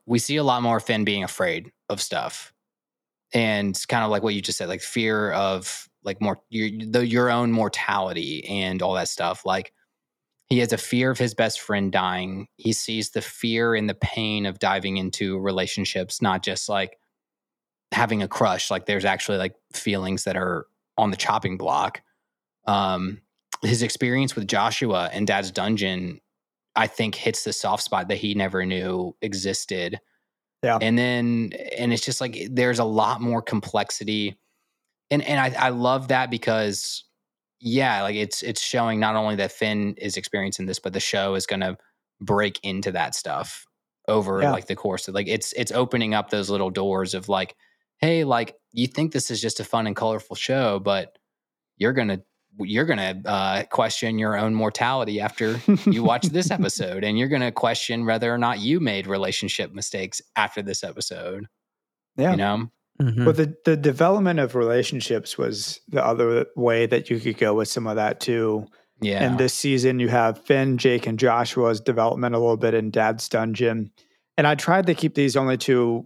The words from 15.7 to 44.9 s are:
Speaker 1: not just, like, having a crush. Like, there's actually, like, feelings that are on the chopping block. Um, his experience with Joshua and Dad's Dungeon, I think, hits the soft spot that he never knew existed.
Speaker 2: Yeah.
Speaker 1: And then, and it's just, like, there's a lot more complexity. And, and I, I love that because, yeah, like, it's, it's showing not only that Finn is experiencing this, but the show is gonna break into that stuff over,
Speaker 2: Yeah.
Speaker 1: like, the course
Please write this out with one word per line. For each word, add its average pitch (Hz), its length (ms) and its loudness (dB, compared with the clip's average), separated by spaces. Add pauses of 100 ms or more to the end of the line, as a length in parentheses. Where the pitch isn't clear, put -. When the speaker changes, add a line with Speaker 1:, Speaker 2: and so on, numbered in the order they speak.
Speaker 1:
not 95 200 0
just, - 280 -4
like, 95 280 -4 (920)
having 110 300 2
a 95 60 -4
crush. - 420 0
Like, 95 160 -4
there's 101 180 0
actually, 98 320 0
like, 95 200 -4 (180)
feelings 95 500 -2
that 92 140 -2
are 90 280 -4 (300)
on 104 160 2
the - 40 -6
chopping 104 400 -2
block. 90 460 -2 (640)
Um, 95 540 0 (420)
his 117 200 2
experience 127 520 0
with 101 140 -6
Joshua 104 640 0
and 101 160 -2
Dad's 98 240 0
Dungeon, 95 680 -2 (540)
I 110 140 2
think, 110 260 -4
hits - 300 -2
the 104 80 -4
soft - 320 -2
spot 92 240 -2
that 101 80 -2
he 104 180 -2
never 95 320 0
knew 90 560 -4
existed. 95 800 -4 (640)
Speaker 2:
Yeah. 117 160 2
Speaker 1:
And 113 180 4
then, 120 540 0 (260)
and 120 140 2
it's 110 120 0
just, - 160 -4
like, 113 300 -6
there's 123 300 2
a 120 40 4
lot 110 360 2
more 120 220 0
complexity. 104 1000 -2 (680)
And, 147 140 2
and 143 160 0
I, 131 280 2
I - 20 4
love 127 400 0
that 127 240 2
because, 110 720 -2 (560)
yeah, 120 420 2
like, 104 140 -2
it's, 104 260 -4
it's - 180 -6
showing 113 380 0
not 110 160 2
only 107 220 0
that 98 160 0
Finn 104 460 -2
is 101 180 -6
experiencing 95 500 -4
this, 95 140 -6
but 92 120 -8
the 95 80 -4
show 98 360 0
is 92 100 -4
gonna 95 300 -2 (440)
break 101 440 2
into 98 260 -4
that 82 240 -2
stuff - 520 -6 (420)
over, 98 340 2
Speaker 2:
Yeah. 143 80 4
Speaker 1:
like, 120 160 -2
the 95 80 -2
course 92 320 -4